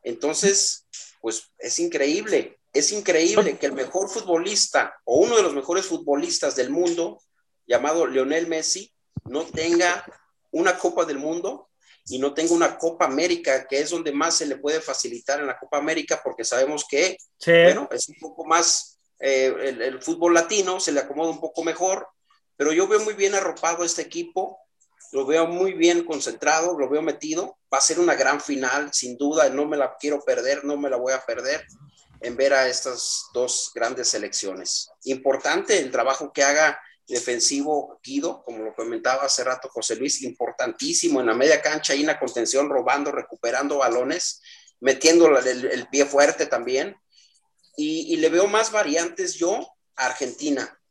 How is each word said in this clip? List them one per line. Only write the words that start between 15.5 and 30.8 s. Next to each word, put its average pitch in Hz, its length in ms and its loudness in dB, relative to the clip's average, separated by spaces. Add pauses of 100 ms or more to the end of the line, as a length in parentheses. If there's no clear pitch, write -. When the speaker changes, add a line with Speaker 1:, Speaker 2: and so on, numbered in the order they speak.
Speaker 1:
Copa - 200 -6
América, 156 460 -2
porque 117 200 -6
sabemos 135 460 0
que, 156 280 0 (200)
Speaker 2:
Sí. - 140 0
Speaker 1:
bueno, 175 400 6
es - 180 -4
un 151 100 -20
poco 160 260 -14
más, 165 520 0 (220)
eh, 131 420 2
el, 127 200 -4
el 131 200 -6
fútbol 170 320 2
latino 185 480 2
se 160 100 -2
le 143 80 2
acomoda 147 300 -2
un 151 100 -6
poco 165 240 -6
mejor, 180 440 -2 (500)
pero 147 160 0
yo 185 140 4
veo 208 120 4
muy 214 140 -2
bien 196 200 0
arropado 170 500 -2
a - 20 0
este 170 160 -4
equipo, 170 580 -8 (540)
lo 135 120 0
veo 160 220 2
muy 180 260 0
bien 170 300 4
concentrado, 156 720 0
lo 131 120 0
veo 151 120 0
metido, 160 560 -4 (160)
va 131 40 2
a 139 40 2
ser 160 180 0
una 165 160 4
gran 139 260 2
final, 139 520 -4
sin 123 240 -4
duda, 143 320 4
no 143 160 0
me 151 120 -2
la 131 200 0
quiero 147 240 -2
perder, 135 440 -2
no 147 100 -2
me 143 140 -4